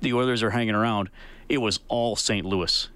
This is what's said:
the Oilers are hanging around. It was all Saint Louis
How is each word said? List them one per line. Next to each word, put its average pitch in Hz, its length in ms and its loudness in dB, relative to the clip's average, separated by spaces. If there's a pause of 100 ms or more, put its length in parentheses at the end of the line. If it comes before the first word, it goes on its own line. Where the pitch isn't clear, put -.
the 131 100 0
Oilers 123 320 2
are 113 60 2
hanging 113 260 2
around. 107 340 0 (380)
It 143 100 2
was 110 300 0
all 117 260 0
Saint 98 320 0
Louis 92 500 0